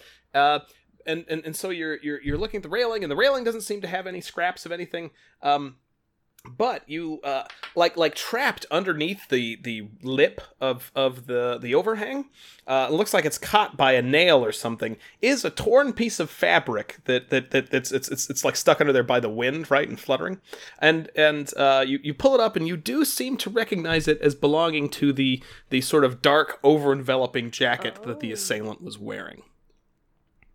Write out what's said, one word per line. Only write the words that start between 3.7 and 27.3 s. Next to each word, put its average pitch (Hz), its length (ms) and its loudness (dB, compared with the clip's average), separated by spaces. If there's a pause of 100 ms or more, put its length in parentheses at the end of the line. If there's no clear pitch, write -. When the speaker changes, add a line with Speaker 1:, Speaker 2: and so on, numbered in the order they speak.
Speaker 1:
to 190 80 -8
have 185 200 -6
any 180 120 -10
scraps 180 460 -6
of 165 60 -8
anything. 170 380 -10 (300)
Um, 143 360 0 (680)
but 170 440 -4
you, 160 340 -8
uh, 135 220 -4 (320)
like, 170 200 2
like, 156 200 2
trapped 240 520 -4
underneath 175 600 -2
the, 117 340 -2
the 110 280 -8 (120)
lip 131 380 2 (200)
of, 127 320 -4
of 127 360 -2
the, 123 340 -2
the 120 140 -4
overhang, 220 540 -2 (360)
uh, 131 240 0
it - 40 2
looks 196 200 0
like 170 100 4
it's 147 140 -2
caught - 380 0
by 131 160 6
a 123 100 4
nail 147 420 6
or 107 60 0
something, 113 460 -6 (240)
is 254 240 2
a - 60 -2
torn 254 420 4
piece 233 260 -4
of 160 120 -2
fabric 147 760 0
that, 127 260 -2
that, 131 220 0
that, 131 180 0
that's, 131 220 -2
it's, 131 160 -4
it's, - 200 -6
it's, - 160 -6
like, 135 120 0
stuck - 240 4
under 147 120 4
there 123 120 4
by 123 160 2
the 117 80 -4
wind, 127 420 -4
right, 139 180 2
and 110 120 -12
fluttering. 170 400 -4 (400)
And, 160 340 4
and, 151 420 2
uh, 135 300 4
you, 139 160 -4
you 147 100 -6
pull 269 220 2
it 247 60 4
up, 220 160 0
and 165 100 -2
you 175 100 -4
do 254 280 -2
seem 262 320 -4
to - 140 -6
recognize 165 580 -2
it 151 120 2
as 143 140 2
belonging 151 560 0
to 143 220 0
the, 131 320 0 (260)
the 131 100 2
sort 143 240 2
of 123 180 0
dark, 147 420 4
over-enveloping 131 880 2